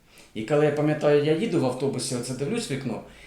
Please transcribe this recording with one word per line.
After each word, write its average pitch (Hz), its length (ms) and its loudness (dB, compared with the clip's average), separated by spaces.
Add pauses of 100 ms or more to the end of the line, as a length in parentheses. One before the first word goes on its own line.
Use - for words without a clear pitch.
(340)
І 110 100 -6
коли, 151 220 4
я 143 60 4
пам'ятаю, 147 520 2
я 156 120 2
їду 170 260 0
в 127 40 0
автобусі, 127 500 -2
оце 120 180 -6
дивлюсь 160 360 -4
в 139 40 -2
вікно, 110 280 -6 (260)